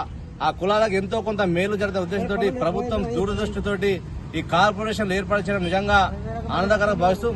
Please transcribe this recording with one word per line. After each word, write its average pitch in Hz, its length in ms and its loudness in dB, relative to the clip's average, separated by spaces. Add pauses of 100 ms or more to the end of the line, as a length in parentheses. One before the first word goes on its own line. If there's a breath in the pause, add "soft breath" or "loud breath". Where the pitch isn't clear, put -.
(460)
ఆ - 20 4 (120)
కులాలకు 208 400 2
ఎంతో 196 260 -4
కొంత 208 160 -2 (140)
మేలు 202 260 2
జరిగే 196 240 0
ఉద్దేశంతో 196 300 -2 (260)
ప్రభుత్వం 220 400 0 (140)
దూరదృష్టితోటి 202 760 0 (460)
ఈ - 20 -2 (140)
కార్పొరేషన్లు 202 640 2
ఏర్పాటు 202 280 0
చేయడం 202 220 0
నిజంగా 202 300 4 (560)
ఆనందకరంగా 202 480 2
భావిస్తూ, 185 320 2